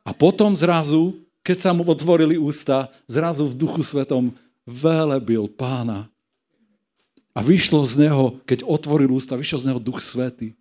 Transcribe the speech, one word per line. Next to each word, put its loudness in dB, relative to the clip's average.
A -10
potom 4
zrazu, 0
keď -2
sa 2
mu 0
otvorili 2
ústa, -2
zrazu -2
v -4
Duchu -2
Svetom -2
velebil -2
Pána. -8
A -4
vyšlo 4
z 4
neho, 2
keď 0
otvoril 2
ústa, -4
vyšiel -6
z -2
neho -2
Duch -8
Svätý. -8